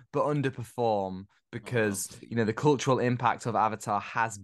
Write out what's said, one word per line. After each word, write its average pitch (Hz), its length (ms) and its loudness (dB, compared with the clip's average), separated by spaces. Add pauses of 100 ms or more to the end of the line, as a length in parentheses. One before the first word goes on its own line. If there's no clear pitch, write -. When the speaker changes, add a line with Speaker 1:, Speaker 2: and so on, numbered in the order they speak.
(120)
Speaker 1:
but 139 120 0
underperform 117 1000 -2 (260)
because, 110 600 0
Speaker 2:
Oh, - 60 -20
wow. - 140 -20
Speaker 1:
you 117 60 -4
know, 117 80 4
the 107 80 2
cultural 131 460 2
impact 120 480 2
of 117 80 -2
Avatar 107 460 0
has 113 440 -2